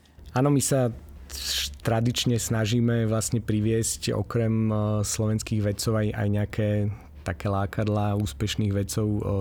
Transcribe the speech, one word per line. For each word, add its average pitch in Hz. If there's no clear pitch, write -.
Áno, 139
my 139
sa 127
š-, -
tradične 117
snažíme 117
vlastne 110
priviesť 110
okrem, 110
e, 107
slovenských 110
vedcov 107
aj, 107
aj 107
nejaké 104
také 92
lákadlá 104
úspešných 104
vedcov, 101
e, 104